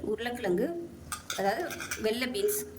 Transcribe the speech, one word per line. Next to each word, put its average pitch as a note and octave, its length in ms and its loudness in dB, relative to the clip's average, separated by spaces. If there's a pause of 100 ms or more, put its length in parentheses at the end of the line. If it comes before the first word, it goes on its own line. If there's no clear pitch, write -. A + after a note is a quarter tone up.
(140)
உருளைக்கிழங்கு, A#3 560 2 (680)
அதாவது G3+ 220 4 (460)
வெள்ளை B3 300 2
பீன்ஸ் G4+ 240 4 (180)